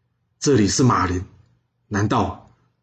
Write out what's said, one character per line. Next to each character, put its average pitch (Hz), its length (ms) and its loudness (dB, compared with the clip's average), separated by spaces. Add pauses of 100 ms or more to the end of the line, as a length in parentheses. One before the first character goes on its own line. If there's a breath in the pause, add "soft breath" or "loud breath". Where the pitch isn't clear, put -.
(400)
这 143 160 2
里 104 100 4
是 95 160 0
马 101 240 2
林， 90 180 -4 (640)
难 101 220 -2
道 101 420 -4 (320)